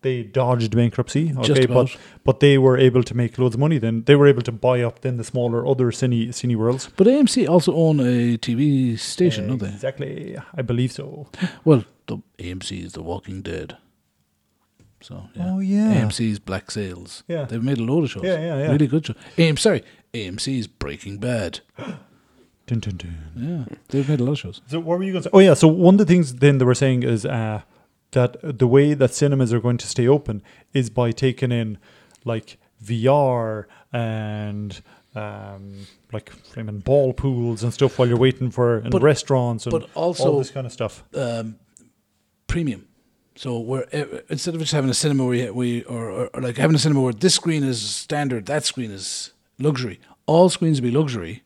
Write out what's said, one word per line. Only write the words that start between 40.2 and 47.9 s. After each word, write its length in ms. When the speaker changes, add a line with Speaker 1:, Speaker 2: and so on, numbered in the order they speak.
Speaker 1:
all 40
this 140
kind 160
of 60
stuff. 300
Speaker 2:
um, 400
premium. 420
So 240
we're, 320
uh, 280
instead 240
of 60
just 140
having 180
a 20
cinema 320
where 80
you, 220
we, 300
or, 260
or, 240
or, 80
like, 140
having 180
a 40
cinema 220
where 120
this 200
screen 300
is 180
standard, 640